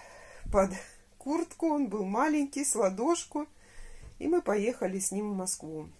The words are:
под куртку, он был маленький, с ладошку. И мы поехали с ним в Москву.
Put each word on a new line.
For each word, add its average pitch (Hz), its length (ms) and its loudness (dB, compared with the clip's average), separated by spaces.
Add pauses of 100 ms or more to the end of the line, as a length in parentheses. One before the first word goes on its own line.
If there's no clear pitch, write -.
(520)
под 190 200 6 (460)
куртку, 330 520 0
он 285 180 2
был 196 180 -2
маленький, 277 580 2
с - 120 0
ладошку. 240 720 0 (720)
И - 80 -4
мы 339 140 4
поехали 202 580 0
с - 120 -2
ним 208 200 -2
в 202 40 -2
Москву. 160 540 -6 (100)